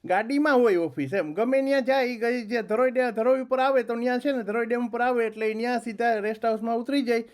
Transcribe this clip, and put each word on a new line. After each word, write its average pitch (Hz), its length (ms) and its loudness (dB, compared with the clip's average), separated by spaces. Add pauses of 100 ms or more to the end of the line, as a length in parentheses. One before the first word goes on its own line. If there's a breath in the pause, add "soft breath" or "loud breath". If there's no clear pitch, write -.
ગાડીમાં 254 520 2
હોય 233 200 6
ઓફિસ 151 380 -2
એમ. 156 200 -2
ગમે 254 280 2
ન્યા 277 180 2
જાય, 262 240 2
ઈ 247 120 -4
ગઈ 233 260 -2
જે 226 200 -4
ધરોઈ 226 280 0
ડે-, 247 220 0
ધરોઈ 240 280 2
ઉપર 262 200 -2
આવે 262 220 4
તો 247 120 -4
ન્યા 247 240 0
છે 277 140 -2
ને, 254 100 -2
ધરોઈ 220 240 -2
ડેમ 240 220 -2
ઉપર 233 120 -6
આવે 240 260 2
એટલે 220 200 -4
ઈ 220 80 -2
ન્યા 240 240 -2
સીધા 233 360 -2
રેસ્ટ 220 320 -4
હાઉસમાં 226 300 0
ઉતરી 269 260 -2
જાય 233 320 0